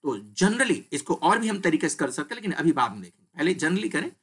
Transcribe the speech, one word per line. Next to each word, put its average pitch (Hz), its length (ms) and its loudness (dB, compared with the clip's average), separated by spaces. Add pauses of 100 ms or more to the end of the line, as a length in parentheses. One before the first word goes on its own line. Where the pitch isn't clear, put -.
तो 123 160 -4
generally 202 600 2 (120)
इसको 147 220 -4
और 190 240 4
भी 220 80 0
हम 202 140 -2
तरीके 156 280 2
से - 80 -6
कर 127 140 -2
सकते 156 240 -8
हैं, 240 60 -12
लेकिन 202 100 -4
अभी 151 200 2
बाद 123 200 2
में 101 100 -12
देखेंगे। - 360 -20
पहले 165 180 0
generally 175 360 0
करें 170 200 -4 (120)